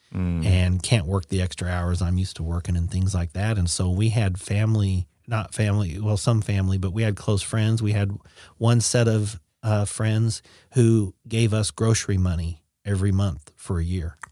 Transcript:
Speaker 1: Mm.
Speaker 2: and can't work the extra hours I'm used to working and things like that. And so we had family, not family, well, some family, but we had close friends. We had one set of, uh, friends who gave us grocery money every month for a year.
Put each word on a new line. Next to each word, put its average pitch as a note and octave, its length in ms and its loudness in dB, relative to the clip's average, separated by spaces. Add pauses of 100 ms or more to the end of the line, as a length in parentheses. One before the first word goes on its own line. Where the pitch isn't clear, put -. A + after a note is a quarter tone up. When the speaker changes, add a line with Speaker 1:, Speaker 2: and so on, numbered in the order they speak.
(140)
Speaker 1:
Mm. F2 300 -2
Speaker 2:
and F2+ 380 2
can't G2 240 0
work F#2+ 220 -2
the F#2+ 120 -2
extra F2+ 280 -4
hours F2 340 -2
I'm F2+ 160 0
used F#2+ 180 -4
to E2 60 -8
working E2+ 340 -4
and E2+ 140 -2
things F#2 240 0
like E2+ 200 -2
that. G#2 240 -2
And E2+ 120 0
so F#2 200 -2
we G#2 180 2
had G2+ 320 0
family, G2+ 680 0 (220)
not A2 260 -4
family, G2+ 460 0
well, G#2+ 160 0
some A2+ 260 2
family, F#2+ 360 0
but F#2 140 -2
we A2 120 -2
had G#2 120 0
close G#2 260 0
friends. A2 380 0
We G#2 120 0
had G2+ 240 0 (420)
one A#2 220 4
set A#2 260 2
of, G#2+ 320 0 (240)
uh, G#2+ 220 2
friends A2 580 0 (300)
who A2+ 420 4 (140)
gave A2+ 260 2
us G#2+ 160 0
grocery A2 480 0
money E2+ 420 -2 (240)
every G2+ 280 0
month F#2+ 420 -4
for - 240 -6
a E2 60 -2
year. E2+ 320 -4 (160)